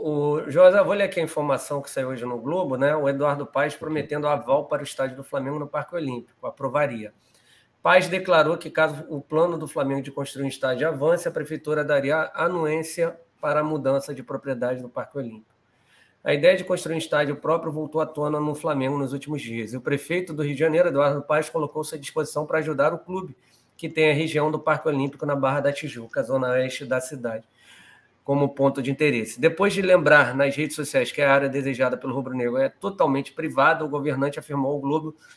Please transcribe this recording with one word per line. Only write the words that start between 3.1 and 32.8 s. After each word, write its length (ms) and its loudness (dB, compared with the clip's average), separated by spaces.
Paes 300 -2
prometendo 540 -4
aval 380 0
para 160 -4
o 20 -10
estádio 320 -6
do 80 -14
Flamengo 340 -6
no 80 -8
Parque 300 -8
Olímpico. 500 -8
Aprovaria. 640 -4
Paes 240 6
declarou 500 4
que, 140 -10
caso 380 0
o 120 -6
plano 380 0
do 80 -8
Flamengo 340 -2
de 120 -10
construir 320 -6
um 40 -2
estádio 400 -2
avance, 380 0
a 60 -2
prefeitura 520 -4
daria 480 0
anuência 840 -2
para 200 0
a 40 2
mudança 500 -2
de 80 -12
propriedade 580 -4
do 80 -14
Parque 300 -10
Olímpico. 380 -12
A 100 0
ideia 240 6
de 60 -4
construir 320 -4
um 40 -2
estádio 360 0
próprio 380 -2
voltou 280 -4
à 60 0
tona 320 -2
no 160 -2
Flamengo 420 -2
nos 160 -4
últimos 300 -6
dias. 300 -8
E 40 -6
o 40 -10
prefeito 520 -4
do 120 -4
Rio 100 -2
de 60 -4
Janeiro, 280 4
Eduardo 320 2
Paes, 300 0
colocou-se 460 -4
à 20 -12
disposição 480 -4
para 140 0
ajudar 340 0
o 40 -6
clube, 380 -10
que 140 -8
tem 200 4
a 40 4
região 360 0
do 80 -2
Parque 300 0
Olímpico 380 -2
na 100 0
Barra 240 0
da 100 2
Tijuca, 520 -6
zona 300 -2
oeste 340 -2
da 120 0
cidade, 460 -6
como 240 2
ponto 320 0
de 100 -2
interesse. 480 0
Depois 360 4
de 80 0
lembrar 520 6
nas 220 2
redes 180 -2
sociais 380 0
que 80 -4
a 100 6
área 160 4
desejada 480 -2
pelo 200 -6
rubro-negro 420 -4
é 140 0
totalmente 640 -2